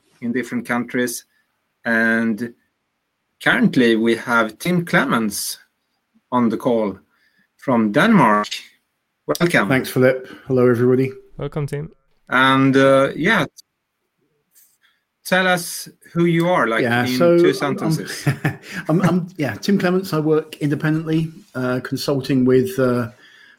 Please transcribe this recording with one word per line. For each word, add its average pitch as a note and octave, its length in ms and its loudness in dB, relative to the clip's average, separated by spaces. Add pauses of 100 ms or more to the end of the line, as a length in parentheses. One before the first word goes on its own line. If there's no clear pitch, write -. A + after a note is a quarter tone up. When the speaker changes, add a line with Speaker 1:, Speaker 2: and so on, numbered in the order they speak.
(220)
Speaker 1:
in A#2+ 100 -6
different A#2+ 340 -6
countries. A#2+ 600 -4 (600)
And A2+ 680 -2 (920)
currently D#3 520 2
we A2+ 200 0
have A2+ 420 -2
Tim F3 280 -2
Clements D3+ 720 -2 (720)
on A#2+ 180 0
the G#2+ 80 -2
call G#2+ 400 -2 (600)
from A2+ 340 0
Denmark. B2 560 4 (920)
Welcome. C#3 300 0
Speaker 2:
Thanks, C3 200 0
Philip. B2+ 380 2 (200)
Hello, B2+ 200 2
everybody. B2+ 440 2 (260)
Speaker 3:
Welcome, C#3+ 300 -8
Tim. D3 240 -10 (380)
Speaker 1:
And, C3+ 460 4
uh, C3+ 400 4
yeah, F3+ 300 0 (1800)
tell F#3 240 0
us F3 400 -2 (240)
who E3+ 140 0
you E3+ 240 2
are, D#3 180 2
like, A2+ 140 0
Speaker 2:
Yeah, A#2+ 240 0
Speaker 1:
in B2+ 120 -2
Speaker 2:
so E3+ 200 4
Speaker 1:
two F3 120 6
Speaker 2:
I'm, - 40 4
Speaker 1:
sentences. - 720 -4
Speaker 2:
I'm, - 340 -4 (140)
<laughs> - 160 -8
I'm, D#3+ 140 2
I'm, F3 240 0 (100)
yeah, B2+ 160 -4
Tim G3 240 -2
Clements. F#3 340 -2
I D#3 80 0
work D#3 380 -2
independently, D#3+ 720 -2 (220)
uh, B2+ 300 -4
consulting C3+ 600 -2
with, B2+ 340 2
uh, B2 300 0 (500)